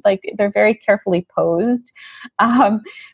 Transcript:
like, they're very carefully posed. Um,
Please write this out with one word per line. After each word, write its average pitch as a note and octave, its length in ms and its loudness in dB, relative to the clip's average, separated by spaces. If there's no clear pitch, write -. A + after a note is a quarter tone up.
like, G3 180 0
they're G3+ 140 -2
very G#3+ 240 2
carefully G3+ 580 -2
posed. G3+ 560 -2
Um, A3 420 2